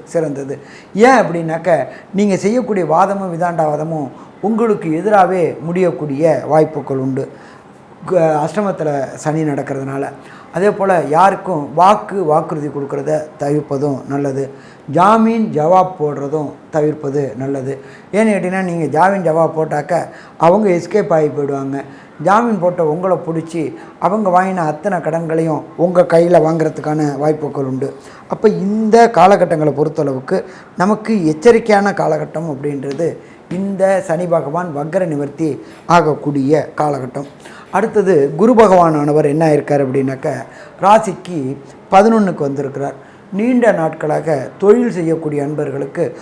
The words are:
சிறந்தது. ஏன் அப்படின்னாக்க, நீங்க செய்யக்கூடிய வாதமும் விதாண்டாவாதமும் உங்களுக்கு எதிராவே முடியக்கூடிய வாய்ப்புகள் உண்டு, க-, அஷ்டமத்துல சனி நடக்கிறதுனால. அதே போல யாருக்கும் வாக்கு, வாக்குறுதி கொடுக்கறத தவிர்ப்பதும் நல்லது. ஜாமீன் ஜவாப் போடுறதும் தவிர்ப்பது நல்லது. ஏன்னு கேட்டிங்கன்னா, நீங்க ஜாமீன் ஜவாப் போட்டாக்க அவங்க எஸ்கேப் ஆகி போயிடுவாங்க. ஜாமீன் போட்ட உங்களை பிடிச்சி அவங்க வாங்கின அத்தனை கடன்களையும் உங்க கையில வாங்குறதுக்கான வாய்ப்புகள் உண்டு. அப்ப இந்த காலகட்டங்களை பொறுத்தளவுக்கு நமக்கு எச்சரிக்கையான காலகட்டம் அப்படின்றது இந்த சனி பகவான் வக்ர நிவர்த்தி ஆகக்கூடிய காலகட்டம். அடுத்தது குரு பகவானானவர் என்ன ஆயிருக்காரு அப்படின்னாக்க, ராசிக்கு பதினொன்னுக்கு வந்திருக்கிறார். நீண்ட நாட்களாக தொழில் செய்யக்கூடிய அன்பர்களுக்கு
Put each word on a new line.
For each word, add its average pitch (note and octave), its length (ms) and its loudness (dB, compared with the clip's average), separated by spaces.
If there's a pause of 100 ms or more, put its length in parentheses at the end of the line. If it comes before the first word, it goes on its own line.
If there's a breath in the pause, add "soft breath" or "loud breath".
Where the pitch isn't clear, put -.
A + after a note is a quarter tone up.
சிறந்தது. C#3 560 -6 (340 loud breath)
ஏன் A#3 260 6
அப்படின்னாக்க, E3 640 0 (280 loud breath)
நீங்க G3 220 2
செய்யக்கூடிய G3+ 500 0
வாதமும் F#3 540 0
விதாண்டாவாதமும் D#3 720 -2 (320 loud breath)
உங்களுக்கு G#3+ 480 0
எதிராவே F3+ 720 2
முடியக்கூடிய D3+ 880 0
வாய்ப்புகள் C#3 500 0
உண்டு, C3 320 -4 (760 loud breath)
க-, D#3+ 400 2
அஷ்டமத்துல D#3 680 -4
சனி D#3 300 -4
நடக்கிறதுனால. C3+ 680 -4 (420 loud breath)
அதே G3 180 0
போல F#3 380 0
யாருக்கும் F3 640 2
வாக்கு, F#3 500 2
வாக்குறுதி D#3 440 -2
கொடுக்கறத C#3+ 560 -4 (160)
தவிர்ப்பதும் C#3+ 680 -2
நல்லது. C#3 420 -4 (420 loud breath)
ஜாமீன் A3 640 2
ஜவாப் F3+ 460 2
போடுறதும் C#3+ 500 -4 (220)
தவிர்ப்பது D3 640 -2
நல்லது. C3+ 420 -6 (320 loud breath)
ஏன்னு - 40 -4
கேட்டிங்கன்னா, F#3+ 480 0
நீங்க E3+ 220 -4
ஜாமீன் E3 480 2
ஜவாப் D#3+ 240 2
போட்டாக்க D3+ 500 -2 (300 loud breath)
அவங்க F#3+ 320 4
எஸ்கேப் F3 440 0
ஆகி D#3 140 4
போயிடுவாங்க. C#3 540 -4 (420 loud breath)
ஜாமீன் G#3+ 360 2
போட்ட F3 260 0
உங்களை F3 320 0
பிடிச்சி D#3+ 580 -6 (240 loud breath)
அவங்க F#3+ 300 0
வாங்கின F#3 260 2
அத்தனை E3 440 -2
கடன்களையும் D#3+ 640 -2 (160)
உங்க F3 240 2
கையில E3+ 400 4
வாங்குறதுக்கான D3+ 760 -2
வாய்ப்புகள் D3 480 -2
உண்டு. C3 300 -6 (320 loud breath)
அப்ப - 220 2
இந்த G#3 640 2
காலகட்டங்களை E3+ 600 4
பொறுத்தளவுக்கு D3 720 -2 (340 loud breath)
நமக்கு G#3+ 380 0
எச்சரிக்கையான G3+ 760 2
காலகட்டம் D#3 640 -4
அப்படின்றது C#3 640 -6 (340 loud breath)
இந்த F#3+ 500 0
சனி E3+ 240 -4
பகவான் E3 520 -2
வக்ர D#3+ 280 -2
நிவர்த்தி C#3+ 560 -4 (240 loud breath)
ஆகக்கூடிய D3 920 2
காலகட்டம். C#3+ 480 -4 (460 loud breath)
அடுத்தது F3+ 640 2
குரு A3 180 4
பகவானானவர் D#3+ 720 4
என்ன D#3 220 2
ஆயிருக்காரு D3+ 380 0
அப்படின்னாக்க, C3+ 480 -4 (480 loud breath)
ராசிக்கு F3+ 720 0 (360 loud breath)
பதினொன்னுக்கு G3+ 480 4
வந்திருக்கிறார். C#3 720 -6 (240 loud breath)
நீண்ட A#3+ 380 2
நாட்களாக D3+ 760 -2 (100)
தொழில் A3+ 340 4
செய்யக்கூடிய D#3+ 520 -2
அன்பர்களுக்கு C#3+ 800 -6